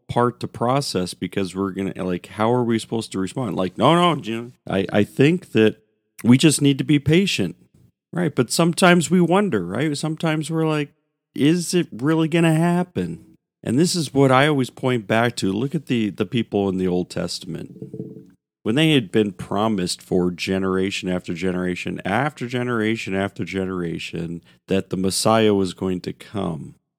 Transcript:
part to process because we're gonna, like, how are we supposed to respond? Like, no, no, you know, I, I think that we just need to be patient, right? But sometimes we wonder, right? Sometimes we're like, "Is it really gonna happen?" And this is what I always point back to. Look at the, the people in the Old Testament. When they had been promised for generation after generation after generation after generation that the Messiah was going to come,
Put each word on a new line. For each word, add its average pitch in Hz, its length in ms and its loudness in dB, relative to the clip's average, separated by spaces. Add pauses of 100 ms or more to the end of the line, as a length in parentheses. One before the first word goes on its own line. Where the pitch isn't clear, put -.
part 120 320 0
to 127 80 -8
process 120 640 -2
because 92 420 -6
we're 98 160 -2
gonna, 95 320 -6
like, 90 220 -4
how 110 260 -2
are 123 120 2
we 113 160 0
supposed 113 320 -6
to 95 80 -4
respond? 95 360 -6
Like, 92 220 -4
no, 127 160 6
no, 175 280 2
you 113 200 -8
know, 120 100 -14 (160)
I, 95 240 -2
I 104 120 2
think 160 480 -2
that 110 260 4 (460)
we 123 160 6
just 151 200 4
need 139 200 2
to 131 40 -4
be 147 140 2
patient, 147 580 0 (560)
right? 175 220 -2
But - 180 -2
sometimes 170 600 4
we 185 100 4
wonder, 170 420 2
right? 127 320 -2
Sometimes 156 540 -2
we're 160 180 0
like, 151 240 -2 (440)
"Is 165 400 2
it 165 160 2
really 160 360 0
gonna 165 280 4
happen?" 170 680 0 (400)
And 110 140 0
this 175 180 2
is 151 180 -2
what 135 180 6
I 131 160 6
always 139 220 0
point 123 380 -2
back 117 300 2
to. 95 140 0
Look 127 240 -2
at 143 120 -8
the, 113 240 0
the 95 160 -4
people 101 420 -2
in 92 80 -2
the 92 100 0
Old 90 220 0
Testament. - 640 -10 (840)
When 110 140 -2
they 156 160 4
had 120 200 2
been 104 220 2
promised 98 680 -2
for 90 300 0
generation 95 800 -2
after 90 240 -4
generation 90 720 -4
after 127 420 -4
generation 113 680 -4
after 98 280 -4
generation 85 960 -6 (260)
that 95 220 -2
the 92 60 -6
Messiah 107 600 2
was 95 180 0
going 92 280 -4
to - 120 -8
come, 90 640 -8 (240)